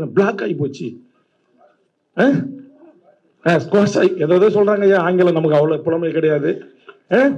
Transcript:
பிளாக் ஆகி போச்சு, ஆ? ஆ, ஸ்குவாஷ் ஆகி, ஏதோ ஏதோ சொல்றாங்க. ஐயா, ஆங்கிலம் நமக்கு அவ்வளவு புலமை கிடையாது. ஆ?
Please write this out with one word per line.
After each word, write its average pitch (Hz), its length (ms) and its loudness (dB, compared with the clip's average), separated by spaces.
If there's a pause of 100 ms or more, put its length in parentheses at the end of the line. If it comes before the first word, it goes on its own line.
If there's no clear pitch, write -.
(160)
பிளாக் 202 280 0
ஆகி 180 160 -4
போச்சு, - 280 -6 (1300)
ஆ? 233 100 2 (1160)
ஆ, 170 80 2 (120)
ஸ்குவாஷ் 202 360 0
ஆகி, - 120 2 (120)
ஏதோ 160 160 2
ஏதோ 214 160 4
சொல்றாங்க. 202 320 0
ஐயா, 196 180 4
ஆங்கிலம் 180 320 2
நமக்கு 151 200 2
அவ்வளவு 156 280 0
புலமை 165 300 -2
கிடையாது. 151 340 0 (680)
ஆ? 247 40 4 (180)